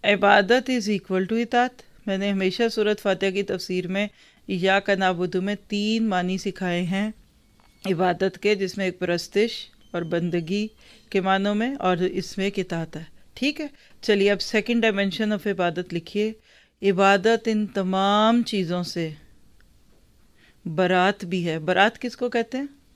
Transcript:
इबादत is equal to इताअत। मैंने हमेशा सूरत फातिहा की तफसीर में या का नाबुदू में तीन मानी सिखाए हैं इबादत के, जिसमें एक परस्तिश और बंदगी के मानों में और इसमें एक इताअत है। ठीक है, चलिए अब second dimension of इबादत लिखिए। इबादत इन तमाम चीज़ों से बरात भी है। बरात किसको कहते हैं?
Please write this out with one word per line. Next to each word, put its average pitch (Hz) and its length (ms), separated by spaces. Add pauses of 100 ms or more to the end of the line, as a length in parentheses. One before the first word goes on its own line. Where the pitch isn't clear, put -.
इबादत 208 640
is 233 200
equal 190 380
to 220 100
इताअत। 240 460 (240)
मैंने 196 220
हमेशा 190 400
सूरत 208 300
फातिहा 196 320
की 190 140
तफसीर 185 420
में 202 220 (380)
या 190 320
का 196 160
नाबुदू 185 460
में 202 140 (140)
तीन 220 380
मानी 185 320
सिखाए 180 440
हैं 196 300 (680)
इबादत 185 540
के, 208 180
जिसमें 190 320
एक 185 120
परस्तिश 185 580 (380)
और 175 100
बंदगी 170 640 (420)
के 190 100
मानों 190 340
में 240 220
और 180 260
इसमें 190 440
एक 202 120
इताअत 165 360
है। 156 120 (300)
ठीक 294 220
है, 294 100 (340)
चलिए 202 260
अब 202 120
second 226 440
dimension 202 520
of - 100
इबादत 175 460
लिखिए। 208 400 (480)
इबादत 196 680
इन 214 180 (100)
तमाम 202 680
चीज़ों 180 400
से 160 280 (1500)
बरात 180 600
भी 180 180
है। 165 180
बरात 180 360
किसको 247 320
कहते 233 280
हैं? 277 120 (260)